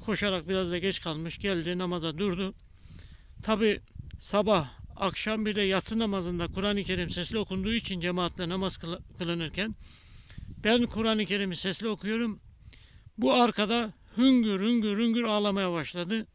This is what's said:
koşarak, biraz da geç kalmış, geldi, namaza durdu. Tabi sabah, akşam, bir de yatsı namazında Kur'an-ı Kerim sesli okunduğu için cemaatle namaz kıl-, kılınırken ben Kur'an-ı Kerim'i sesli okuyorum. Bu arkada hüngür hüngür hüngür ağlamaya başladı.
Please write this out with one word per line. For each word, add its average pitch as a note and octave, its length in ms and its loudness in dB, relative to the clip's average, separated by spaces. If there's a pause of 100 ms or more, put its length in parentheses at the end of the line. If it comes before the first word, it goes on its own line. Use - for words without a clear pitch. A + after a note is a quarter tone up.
koşarak, F#3+ 440 0
biraz F#3+ 220 0
da F3+ 80 -2
geç F#3 220 -2
kalmış, D#3+ 380 -6
geldi, F3+ 400 -2
namaza E3+ 400 -2
durdu. F#3+ 360 -2 (880)
Tabi G#3+ 380 2 (400)
sabah, G3 480 2 (280)
akşam, G#3+ 500 -2
bir G#3 80 -2
de G#3 60 0
yatsı G3 380 2
namazında F3+ 480 0
Kur'an-ı G3+ 360 0
Kerim F3+ 280 -2
sesli F3 280 -4
okunduğu F#3+ 340 -2
için F#3+ 280 -2
cemaatle F3 480 -2
namaz F#3+ 280 -2
kıl-, E3+ 240 -8 (180)
kılınırken E3+ 560 -2 (920)
ben A#3 220 4
Kur'an-ı A3 380 0
Kerim'i G3 320 -2
sesli F#3+ 320 -2
okuyorum. G#3+ 520 -2 (800)
Bu B3+ 160 4
arkada A3+ 580 4 (240)
hüngür A3+ 440 6
hüngür G#3+ 380 2
hüngür A#3 260 2
ağlamaya G3+ 480 2
başladı. F3 640 -4